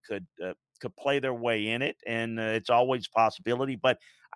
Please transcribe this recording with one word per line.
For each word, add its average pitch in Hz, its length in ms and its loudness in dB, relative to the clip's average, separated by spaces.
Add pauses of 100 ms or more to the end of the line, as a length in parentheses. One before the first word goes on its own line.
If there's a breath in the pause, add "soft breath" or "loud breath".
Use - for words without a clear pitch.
could, 95 200 -6 (140)
uh, 92 120 -6 (260)
could 110 160 -10
play 139 240 0
their 131 140 -2
way 117 360 0
in 120 120 -2
it, - 240 -4
and, 113 340 -4
uh, 113 40 -2
it's 110 260 -2
always 123 380 4
a - 20 -14
possibility. 120 680 0
But 127 220 2 (380 soft breath)